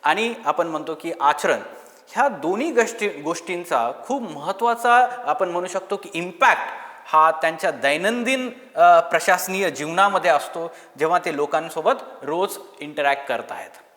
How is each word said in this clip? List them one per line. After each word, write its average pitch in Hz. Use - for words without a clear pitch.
आणि 214
आपण 165
म्हणतो 160
की 165
आचरण, 147
ह्या 254
दोन्ही 208
गोष्टी, 220
गोष्टींचा 156
खूप 240
महत्त्वाचा 233
आपण 180
म्हणू 180
शकतो 185
की -
इम्पॅक्ट 175
हा 156
त्यांच्या 165
दैनंदिन, 214
अ, 170
प्रशासनीय 180
जीवनामध्ये 170
असतो 165
जेव्हा 165
ते 170
लोकांसोबत 160
रोज 170
इंटरॅक्ट 143
करत 117
आहेत -